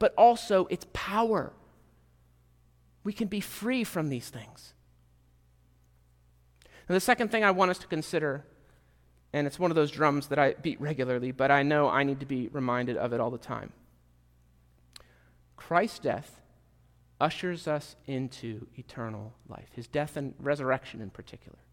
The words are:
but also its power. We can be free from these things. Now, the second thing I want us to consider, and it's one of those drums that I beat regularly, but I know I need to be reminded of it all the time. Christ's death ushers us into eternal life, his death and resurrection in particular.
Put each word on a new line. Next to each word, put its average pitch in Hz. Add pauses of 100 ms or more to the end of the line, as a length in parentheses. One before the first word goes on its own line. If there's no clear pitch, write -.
but 220
also 214
its -
power. 208 (1500)
We 208
can 226
be 202
free 240
from 156
these 123
things. - (2250)
Now, 175
the 190
second 226
thing 226
I 202
want 185
us -
to -
consider, 151 (880)
and 147
it's 139
one 175
of -
those 151
drums 143
that 143
I 139
beat -
regularly, 127
but 135
I 139
know 147
I 131
need 139
to 139
be 127
reminded 123
of 117
it 120
all 120
the 123
time. 117 (1800)
Christ's 180
death 123 (800)
ushers 170
us 151 (100)
into 123
eternal 113 (140)
life, -
his 117
death 147
and 139
resurrection 139
in 95
particular. - (140)